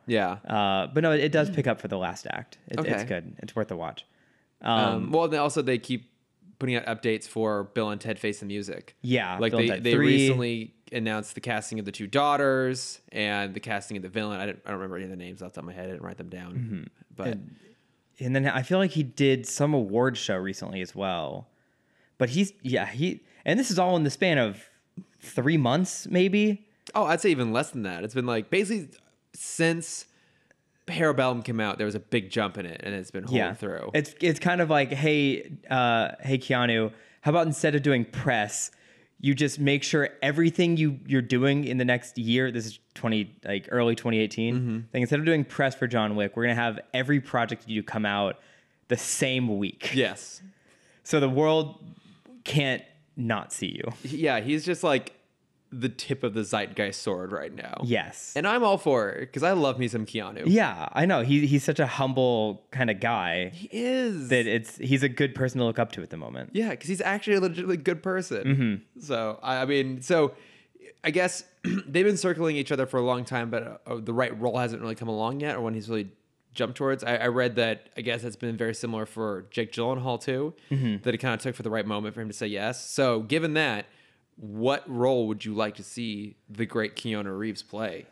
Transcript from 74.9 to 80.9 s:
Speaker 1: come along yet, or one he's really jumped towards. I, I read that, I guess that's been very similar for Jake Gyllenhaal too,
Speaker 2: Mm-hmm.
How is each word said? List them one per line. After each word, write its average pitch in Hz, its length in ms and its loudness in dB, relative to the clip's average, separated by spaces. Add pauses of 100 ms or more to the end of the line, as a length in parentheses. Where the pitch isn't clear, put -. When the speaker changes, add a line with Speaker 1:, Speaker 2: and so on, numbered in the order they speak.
Speaker 1:
come 113 140 -6
along 113 320 -2
yet, 147 160 -4
or 123 40 -4
one 113 120 -2
he's 110 160 -6
really 104 200 -2 (440)
jumped 127 240 -4
towards. 135 260 -2
I, 120 140 0
I 117 100 0
read 120 300 2
that, 113 400 0
I 123 40 -6
guess 117 200 -4
that's 113 160 -10
been 117 180 -6
very 113 200 -2
similar 110 300 -6
for 101 440 -6
Jake 113 240 -4
Gyllenhaal 123 500 -2
too, 139 300 -2 (180)
Speaker 2:
Mm-hmm. 120 320 0